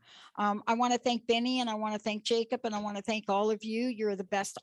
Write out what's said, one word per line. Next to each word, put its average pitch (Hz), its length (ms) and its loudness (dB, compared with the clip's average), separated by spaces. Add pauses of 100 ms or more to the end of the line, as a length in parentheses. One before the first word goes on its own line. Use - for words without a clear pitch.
(380)
Um, 208 300 0
I 226 80 2
wanna 240 240 4
thank 240 280 -2
Benny, 240 320 2
and 240 100 0
I 220 40 0
wanna 214 260 -2
thank 214 240 -4
Jacob, 233 400 0
and 220 100 -2
I 208 60 -2
wanna 202 220 -6
thank 220 260 -2
all 208 240 4
of 214 120 -2
you. 220 240 -2
You're 214 280 0
the 190 80 -4
best 196 400 -2